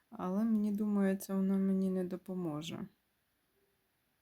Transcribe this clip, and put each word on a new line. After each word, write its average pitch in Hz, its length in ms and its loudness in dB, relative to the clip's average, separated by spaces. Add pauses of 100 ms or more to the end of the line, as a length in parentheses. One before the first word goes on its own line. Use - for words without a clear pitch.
(100)
але 185 340 -2
мені 214 280 2
думається, 196 600 0
вона 190 220 2
мені 190 340 2
не 185 140 0
допоможе. 175 840 -6 (1400)